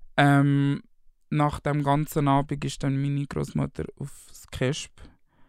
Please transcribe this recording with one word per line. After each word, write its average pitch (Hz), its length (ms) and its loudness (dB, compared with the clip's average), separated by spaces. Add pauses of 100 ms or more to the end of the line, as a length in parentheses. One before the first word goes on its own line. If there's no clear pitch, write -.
(160)
Ähm, 143 680 4 (480)
nach 147 300 0
dem 147 240 -2
ganzen 143 460 0
Abend 143 340 0
ist 139 200 -6
dann 135 180 -2
meine 143 240 -2
Großmutter - 600 -4 (120)
aufs - 540 -16
Kesp, - 400 -4 (580)